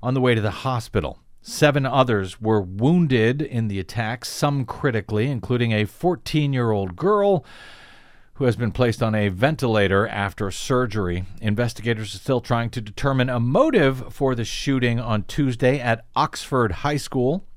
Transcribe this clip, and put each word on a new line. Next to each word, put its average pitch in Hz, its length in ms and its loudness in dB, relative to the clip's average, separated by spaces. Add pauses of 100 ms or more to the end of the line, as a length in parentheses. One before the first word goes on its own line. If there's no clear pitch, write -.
on 127 100 0
the 135 80 0
way 123 140 4
to 110 60 0
the 101 100 0
hospital. 110 680 -4 (220)
Seven 143 440 2
others 120 560 0
were 110 200 4
wounded 127 800 2
in 117 280 -2
the 98 100 -4
attack, 113 460 -6
some 143 400 -2
critically, 113 640 -2
including 120 420 0
a 107 140 2
fourteen-year-old 123 1080 0
girl 202 500 2 (880)
who 135 120 -2
has 113 120 2
been 110 140 -2
placed 120 300 0
on 110 140 0
a 104 140 2
ventilator 107 800 2
after 101 440 -4
surgery. 101 760 -2 (160)
Investigators 110 720 -2
are 95 60 -14
still 131 200 0
trying 117 320 -2
to 123 100 -6
determine 131 480 0
a 123 100 -2
motive 139 720 2
for 131 220 0
the 117 100 -2
shooting 123 520 0
on 110 260 -2
Tuesday 131 560 0
at 117 260 -2 (100)
Oxford 127 560 0
High 147 260 -2
School. 135 480 -2 (120)